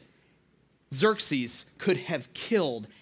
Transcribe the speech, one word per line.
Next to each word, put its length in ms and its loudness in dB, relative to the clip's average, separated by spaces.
Xerxes 680 0
could 200 2
have 360 -6
killed 540 0